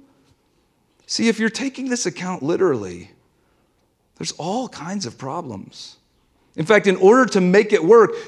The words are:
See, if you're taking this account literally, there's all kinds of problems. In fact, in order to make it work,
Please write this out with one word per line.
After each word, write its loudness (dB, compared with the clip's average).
See, -2
if 0
you're 0
taking -8
this -4
account -8
literally, -4
there's -10
all -8
kinds -12
of -14
problems. -14
In -4
fact, 4
in 2
order 6
to -2
make 4
it 2
work, 6